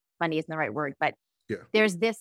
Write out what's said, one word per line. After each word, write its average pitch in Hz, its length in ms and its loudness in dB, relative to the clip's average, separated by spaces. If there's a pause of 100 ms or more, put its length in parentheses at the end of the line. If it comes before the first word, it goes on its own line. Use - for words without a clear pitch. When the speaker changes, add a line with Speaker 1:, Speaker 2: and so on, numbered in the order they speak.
(180)
Speaker 1:
funny 156 200 0
isn't 160 120 -6
the 156 80 -6
right 131 140 0
word, 139 280 -4
but 151 140 0 (340)
Speaker 2:
Yeah. - 240 -6
Speaker 1:
there's 214 240 4
this 220 240 0